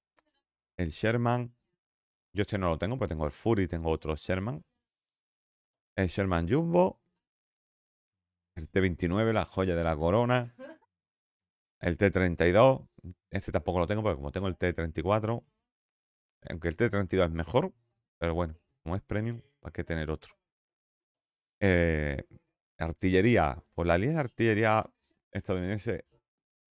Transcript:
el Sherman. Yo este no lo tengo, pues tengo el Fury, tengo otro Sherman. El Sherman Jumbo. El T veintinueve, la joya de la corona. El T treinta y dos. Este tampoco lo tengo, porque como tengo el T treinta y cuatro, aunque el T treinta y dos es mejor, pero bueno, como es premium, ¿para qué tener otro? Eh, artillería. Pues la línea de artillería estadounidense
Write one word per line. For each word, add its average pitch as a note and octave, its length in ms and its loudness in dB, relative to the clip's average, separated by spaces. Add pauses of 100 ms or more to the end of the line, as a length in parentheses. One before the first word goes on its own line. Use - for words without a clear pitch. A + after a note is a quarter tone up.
(760)
el E2+ 140 -4
Sherman. A#2+ 600 -2 (840)
Yo G2+ 100 -2
este G2 160 -2
no F2+ 100 0
lo E2 80 0
tengo, G2+ 180 -2
pues G#2 140 -4
tengo D#2 160 -2
el D2 60 -2
Fury, G2+ 360 0
tengo E2 220 -4
otro D#2 260 -2
Sherman. G2+ 480 -6 (1300)
El F#2 140 0
Sherman F2 380 0
Jumbo. E3+ 540 0 (1500)
El D#2+ 120 -12
T G2 140 2
veintinueve, F#2+ 500 2
la G2+ 140 2
joya F#2+ 280 -2
de E2+ 120 0
la E2 100 2
corona. A#2+ 580 2 (1300)
El E2+ 180 -2
T G2 140 4
treinta F2 340 2
y F2 60 6
dos. C3 300 6 (480)
Este G2 240 -6
tampoco F2+ 260 0
lo E2+ 80 2
tengo, G#2 160 -2
porque F#2 140 0
como C#2+ 140 -8
tengo F#2+ 160 -4
el F2+ 100 -4
T F2+ 160 0
treinta E2 260 -4
y - 40 -4
cuatro, G#2+ 420 0 (1040)
aunque E2+ 180 -6
el E2 80 -4
T A#2+ 140 2
treinta G2+ 260 -2
y F#2 40 4
dos F2 100 4
es E2 40 -4
mejor, A#2+ 400 -2 (440)
pero E2 160 -2
bueno, E2 240 -4 (260)
como E2+ 140 -4
es G2 40 -4
premium, A2+ 400 -6 (200)
¿para D#2 100 -14
qué E2+ 140 -8
tener D#2+ 240 -4
otro? - 260 -8 (1300)
Eh, E2 600 2 (540)
artillería. F2+ 840 2 (120)
Pues E2+ 120 -2
la E2+ 100 4
línea B2+ 180 0
de D#3+ 60 -2
artillería A2 680 0 (420)
estadounidense G2 720 -4 (680)